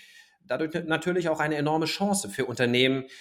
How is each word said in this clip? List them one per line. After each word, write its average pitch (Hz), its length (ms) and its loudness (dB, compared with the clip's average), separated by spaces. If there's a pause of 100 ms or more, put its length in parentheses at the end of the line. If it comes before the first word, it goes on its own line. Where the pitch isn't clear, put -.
(460)
dadurch 151 260 -4 (140)
natürlich 165 440 0
auch 156 100 0
eine 151 160 0
enorme 151 300 0
Chance 196 440 -2
für 127 160 -2
Unternehmen, 127 600 2 (160)